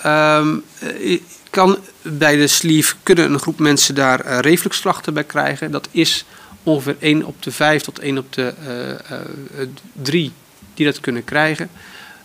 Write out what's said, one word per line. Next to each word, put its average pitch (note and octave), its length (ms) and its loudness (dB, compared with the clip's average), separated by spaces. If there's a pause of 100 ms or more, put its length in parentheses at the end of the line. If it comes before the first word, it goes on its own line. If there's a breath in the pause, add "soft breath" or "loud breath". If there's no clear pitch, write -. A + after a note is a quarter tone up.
ehm, D3+ 540 2 (240)
eh, - 400 -4 (300)
kan F#3+ 280 4 (240)
bij D3+ 340 2
de D3 120 4
sleeve - 560 2
kunnen E3 300 4
een C#3 60 0
groep D#3+ 200 -6
mensen C#3+ 360 2
daar, C3 240 2
eh, B2+ 200 -2
refluxklachten E3+ 720 0
bij D3 100 -2
krijgen. C#3+ 480 -4
Dat C#3+ 200 -6
is - 340 0 (380 loud breath)
ongeveer C#3+ 360 0
één D3+ 240 2
op - 200 -12
de C3+ 80 -8
vijf D3+ 300 2
tot - 180 -12
één C#3 180 -4
op C3 160 -10
de, B2 200 -4 (120)
eh, B2+ 260 -10
eh, C3 60 -10 (140)
eh, C3+ 560 -10 (260)
drie C#3+ 380 -2 (420)
die D3+ 120 0
dat C#3+ 140 0
kunnen A#2+ 240 -6
krijgen. D3+ 460 0 (560 loud breath)